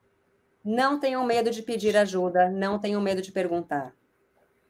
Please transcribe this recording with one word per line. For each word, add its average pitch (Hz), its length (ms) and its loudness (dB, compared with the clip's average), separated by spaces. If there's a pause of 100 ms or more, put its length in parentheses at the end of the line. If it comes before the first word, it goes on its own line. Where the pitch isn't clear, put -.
(640)
Não 262 340 2
tenham 262 240 -2
medo 233 280 2
de 220 100 -6
pedir 214 340 0
ajuda, 180 540 4
não 196 300 -2
tenham 208 200 -2
medo 190 220 0
de 190 100 -10
perguntar. 170 640 -4 (760)